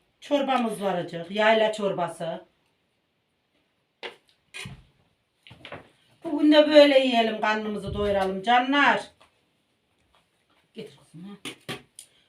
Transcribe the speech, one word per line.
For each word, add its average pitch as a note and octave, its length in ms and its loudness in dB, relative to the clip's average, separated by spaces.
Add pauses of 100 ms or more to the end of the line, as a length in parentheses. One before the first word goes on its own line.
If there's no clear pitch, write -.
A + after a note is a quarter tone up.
(200)
Çorbamız A#3+ 640 -4
var F#3 120 -2
acık. E3+ 360 -10
Yayla G#3+ 420 2
çorbası. F3 720 -6 (3750)
Bugün D4+ 280 2
de D4+ 160 6
böyle C#4+ 320 8
yiyelim, A#3 420 0
karnımızı G#3+ 520 -4
doyuralım G3 480 -2
canlar. B3+ 600 2 (1700)
Getir - 240 -18
kızım - 260 -20
ha. G3+ 120 -18 (920)